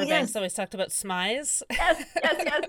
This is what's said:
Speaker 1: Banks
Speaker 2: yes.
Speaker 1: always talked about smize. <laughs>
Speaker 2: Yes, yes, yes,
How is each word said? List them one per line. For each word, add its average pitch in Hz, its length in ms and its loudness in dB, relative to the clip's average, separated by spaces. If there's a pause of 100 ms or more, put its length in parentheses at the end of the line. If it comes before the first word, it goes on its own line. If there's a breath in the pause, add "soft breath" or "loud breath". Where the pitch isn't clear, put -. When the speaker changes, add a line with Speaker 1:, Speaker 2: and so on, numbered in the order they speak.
Speaker 1:
Banks 285 220 2
Speaker 2:
yes. 220 60 -4
Speaker 1:
always 190 180 -4
talked 196 200 -6
about 190 140 -2
smize. 202 800 -2
<laughs> - 40 -10
Speaker 2:
Yes, 320 340 2 (180)
yes, 320 220 2
yes, 302 240 0